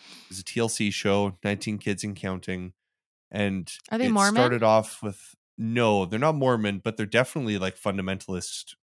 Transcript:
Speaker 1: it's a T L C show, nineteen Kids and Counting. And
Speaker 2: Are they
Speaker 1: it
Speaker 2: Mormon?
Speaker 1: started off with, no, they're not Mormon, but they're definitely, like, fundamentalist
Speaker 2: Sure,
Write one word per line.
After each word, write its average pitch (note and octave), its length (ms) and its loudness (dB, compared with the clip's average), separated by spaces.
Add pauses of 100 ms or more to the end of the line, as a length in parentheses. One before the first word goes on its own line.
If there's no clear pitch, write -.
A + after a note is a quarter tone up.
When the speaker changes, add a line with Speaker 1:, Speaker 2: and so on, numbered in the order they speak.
(300)
Speaker 1:
it's F#2 100 -12
a F#2 40 -12
T - 160 -6
L A2+ 80 2
C G#2 240 -2
show, G2+ 500 0
nineteen G2+ 360 -4
Kids G2+ 260 -6
and G#2 140 -8
Counting. F#2 560 -8 (580)
And G2 400 -2 (200)
Speaker 2:
Are A3 60 -2
they B3+ 100 2
Speaker 1:
it A#3+ 40 2
Speaker 2:
Mormon? G#3 240 4
Speaker 1:
started B2 260 4
off A2 400 4
with, - 320 -10 (240)
no, A2+ 480 4
they're G2+ 140 -2
not D3+ 160 2
Mormon, A2 480 2
but A2+ 140 -4
they're G#2+ 100 -4
definitely, A#2 500 0
like, F#2 180 -2
fundamentalist G2 960 -6
Speaker 2:
Sure, - 120 -20